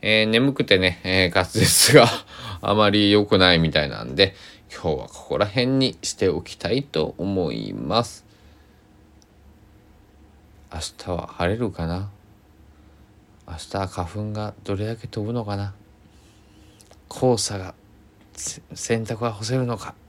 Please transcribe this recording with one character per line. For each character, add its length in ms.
え 240
ー、 60
眠 220
く 120
て 140
ね、 240
え 300
ー、 20
滑 140
舌 480
が 100
<laughs> 280
あ 120
ま 160
り 200
良 160
く 120
な 160
い 40
み 140
た 100
い 60
な 160
ん 100
で、 200
今 240
日 60
は 80
こ 220
こ 80
ら 80
辺 200
に 240
し 120
て 140
お 140
き 120
た 160
い 140
と 340
思 340
い 200
ま 320
す。 200
明 60
日 140
は 160
晴 260
れ 60
る 140
か 160
な？ 220
明 60
日 240
は 100
花 200
粉 240
が 300
ど 140
れ 100
だ 80
け 140
飛 180
ぶ 60
の 120
か 120
な？ 180
黄 280
砂 220
が、 160
せ-、 280
洗 300
濯 200
は 80
干 120
せ 120
る 100
の 100
か？ 180